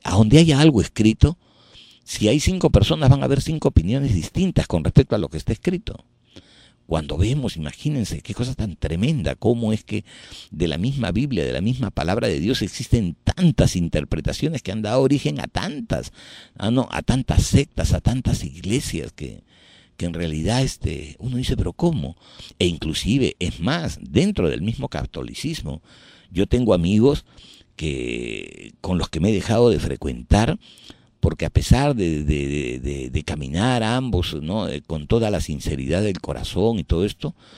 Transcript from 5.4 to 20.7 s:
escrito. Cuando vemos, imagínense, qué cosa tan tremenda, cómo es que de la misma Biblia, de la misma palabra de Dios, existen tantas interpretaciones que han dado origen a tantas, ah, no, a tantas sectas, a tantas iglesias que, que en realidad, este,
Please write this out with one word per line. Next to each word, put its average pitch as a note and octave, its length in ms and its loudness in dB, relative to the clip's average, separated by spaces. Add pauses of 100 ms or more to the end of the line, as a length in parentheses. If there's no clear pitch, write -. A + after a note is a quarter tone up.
escrito. - 520 -6 (800)
Cuando D2+ 320 -4
vemos, A#2 400 0
imagínense, F2 640 -4
qué - 140 -10
cosa B2+ 200 -4
tan G2 220 -6
tremenda, F2+ 600 -2
cómo A#2 360 0
es G#2+ 100 -2
que G2+ 220 -6 (460)
de E2 180 -2
la D2 100 -2
misma A#2+ 320 -2
Biblia, A2 340 -2
de B1 80 -4
la C#2 100 -2
misma B2+ 280 -2
palabra G2+ 380 -2
de D2 120 -2
Dios, G#2+ 200 0
existen G#2 600 -2
tantas - 540 4
interpretaciones E2+ 840 -2
que F#2 100 -8
han G#2+ 100 -6
dado A2 180 0
origen C3+ 400 2
a C2+ 60 -8
tantas, F#2 640 -6 (440)
ah, G2+ 140 -2
no, B2 200 2
a D2 100 -4
tantas - 440 2
sectas, - 500 0
a E2+ 60 0
tantas - 440 -2
iglesias F2 680 -4
que, B1 320 -14 (520)
que F2 100 -6
en F2 60 -4
realidad, E2+ 500 -2
este, D2 560 -6